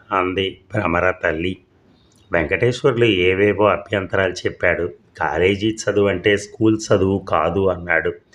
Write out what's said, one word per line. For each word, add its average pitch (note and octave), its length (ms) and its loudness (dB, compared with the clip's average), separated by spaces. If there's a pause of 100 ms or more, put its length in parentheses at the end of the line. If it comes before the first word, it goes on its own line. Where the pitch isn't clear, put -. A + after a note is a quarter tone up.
(120)
అంది F#2 480 -2 (120)
భ్రమర F2+ 380 0
తల్లి. F2+ 460 -4 (760)
వెంకటేశ్వర్లు A#2 720 0
ఏవేవో F#2+ 640 2
అభ్యంతరాలు F#2+ 640 0
చెప్పాడు. F2 600 -2 (280)
"కాలేజీ F#2 500 0
చదువు G2+ 380 0
అంటే G2 280 2
స్కూల్ A2 420 0 (100)
చదువు F#2+ 300 2
కాదు," F2+ 500 0
అన్నాడు. F2 440 -2 (220)